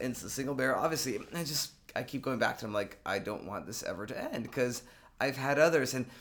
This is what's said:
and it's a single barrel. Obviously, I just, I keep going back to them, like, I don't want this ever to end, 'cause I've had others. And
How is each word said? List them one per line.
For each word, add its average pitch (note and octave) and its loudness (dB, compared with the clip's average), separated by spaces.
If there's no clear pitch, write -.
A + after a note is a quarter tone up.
and B2+ 0
it's - -6
a G2+ -8
single C3+ -2
barrel. C3 2
Obviously, C3+ 0
I E3+ -2
just, D3 -2
I A#2+ 0
keep B2+ -6
going C3 0
back A#2 2
to - -6
them, G#2+ -4
like, G2+ -2
I G2 0
don't G#2 -4
want F2+ -6
this G#2+ -6
ever F#2 -4
to A#3 -6
end, A2+ -4
'cause B2 0
I've C3 0
had C#3 2
others. D#3 6
And B2+ 0